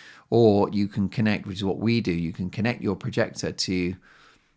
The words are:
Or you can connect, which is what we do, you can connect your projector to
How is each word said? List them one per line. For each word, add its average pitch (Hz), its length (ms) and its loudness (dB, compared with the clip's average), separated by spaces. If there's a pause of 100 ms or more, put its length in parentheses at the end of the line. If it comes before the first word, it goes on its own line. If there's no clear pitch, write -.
(280)
Or 107 420 6
you 101 160 0
can 98 220 -2
connect, 107 380 0
which 98 100 -8
is 98 80 -6
what 92 140 -2
we 113 220 2
do, 90 120 -2
you 85 200 -2
can 90 180 -8
connect 120 320 -4
your 101 120 -2
projector 107 560 -4
to 90 460 -2 (600)